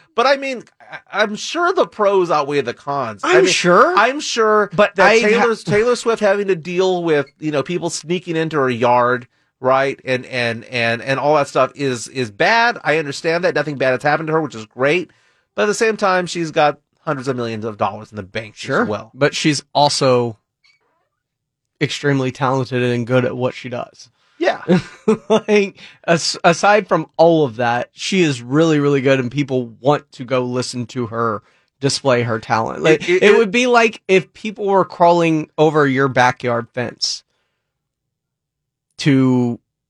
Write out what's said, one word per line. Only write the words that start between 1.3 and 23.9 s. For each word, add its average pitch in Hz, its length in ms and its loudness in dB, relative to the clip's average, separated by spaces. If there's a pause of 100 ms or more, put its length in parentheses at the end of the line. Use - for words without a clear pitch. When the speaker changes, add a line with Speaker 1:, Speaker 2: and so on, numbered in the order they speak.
Speaker 1:
sure 339 380 -2
the 269 120 0
pros 196 460 0
outweigh 147 300 0
the 117 120 -6
cons. 123 480 -8
I 302 180 -2
Speaker 2:
I'm 381 40 6
Speaker 1:
mean, - 80 2
Speaker 2:
sure. 226 460 4
Speaker 1:
I'm 262 240 2
sure 214 520 0
Speaker 2:
But 202 220 2
Speaker 1:
that 185 120 4
Speaker 2:
I 226 120 4
Speaker 1:
Taylor, 220 360 2
Speaker 2:
ha- 208 100 -10
Speaker 1:
Taylor 220 320 0
Swift 226 240 -2
having 202 260 2
to 190 80 2
deal 175 480 -2
with, 147 220 2 (120)
you 151 140 -6
know, 143 120 -2
people 170 260 -4
sneaking 170 480 -6
into 160 200 -2
her 131 120 2
yard, 123 580 2 (320)
right? 131 460 0
And, 127 220 -4
and, 117 380 -4
and, 117 360 -2
and 135 180 -4
all 147 160 2
that 139 140 0
stuff 135 260 0
is, 131 320 -4
is 123 240 -6
bad. 226 540 2
I 151 120 2
understand 165 460 -4
that. 170 120 0
Nothing 147 220 -4
bad 131 140 0
has 127 120 -2
happened 151 240 0
to 156 60 -2
her, 160 80 0
which 135 140 -6
is 110 100 -12
great. 143 460 -2 (420)
But 202 100 -2
at - 20 0
the 208 80 0
same 220 240 0
time, 185 300 0
she's 165 240 -6
got 147 280 0 (220)
hundreds 139 260 -6
of 135 80 -2
millions 113 300 -6
of 110 100 -8
dollars 107 380 -4
in - 20 -16
the 104 80 -8
bank 107 320 -12
Speaker 2:
Sure. 147 280 -4
Speaker 1:
as - 40 -4
well. 101 260 -8
Speaker 2:
But 139 220 0
she's 147 300 -2 (100)
also 127 640 0 (1400)
extremely 139 500 -2
talented 127 500 -4
and 120 240 -2
good 123 200 2
at - 100 -4
what 123 180 -4
she - 140 -14
does. - 420 -14 (300)